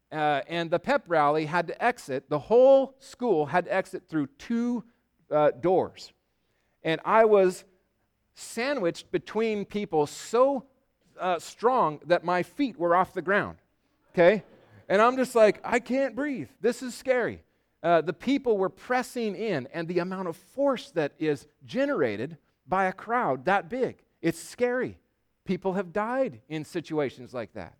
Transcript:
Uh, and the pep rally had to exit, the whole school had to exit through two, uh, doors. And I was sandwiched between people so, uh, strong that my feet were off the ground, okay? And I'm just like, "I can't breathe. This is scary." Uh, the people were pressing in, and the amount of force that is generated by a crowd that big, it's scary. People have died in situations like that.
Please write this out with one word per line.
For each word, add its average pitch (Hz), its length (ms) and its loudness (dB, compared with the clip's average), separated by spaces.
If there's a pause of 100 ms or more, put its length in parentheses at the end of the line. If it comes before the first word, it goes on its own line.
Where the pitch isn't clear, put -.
(120)
Uh, 147 360 0
and 170 240 -6
the 170 80 0
pep 254 280 -2
rally 156 380 2
had 170 220 -2
to 180 160 -8
exit, 214 460 -4
the 147 100 -2
whole 262 580 6
school 175 480 -2
had 170 200 -2
to 120 60 -6
exit 185 380 -4
through 156 160 -2 (140)
two, 240 440 -4 (460)
uh, 147 220 2
doors. 139 600 -2 (720)
And 160 220 -2
I 220 200 6
was 190 380 4 (720)
sandwiched 233 760 -6
between 208 540 -2
people 165 420 -2
so, 262 580 0 (540)
uh, 175 180 -2
strong 190 720 0
that 170 160 2
my 175 180 0
feet 247 380 -6
were 170 160 2
off 180 180 2
the 185 80 -8
ground, 151 360 -2 (560)
okay? 180 300 6 (440)
And 185 120 2
I'm 247 160 6
just 254 200 0
like, 214 280 6
"I 240 160 0
can't 262 360 -2
breathe. 254 340 -6 (100)
This 226 220 0
is 247 140 -10
scary." 214 480 -2 (400)
Uh, 165 180 4
the 151 120 -4
people 254 440 0
were 190 120 0
pressing 240 640 -4
in, 165 320 -4
and 165 200 -8
the 175 120 -2
amount 185 280 -6
of 165 100 -8
force 269 540 -4
that 151 280 -2
is 151 280 -2 (180)
generated 156 720 -2 (300)
by 185 180 0
a 185 80 -2
crowd 185 520 -2
that 180 240 0
big, 220 280 -4 (240)
it's - 180 -2
scary. 247 580 -4 (480)
People 190 280 -4
have 180 200 -6
died 214 560 -4
in 156 160 -8
situations 147 640 -6
like 117 220 -10
that. 90 260 -14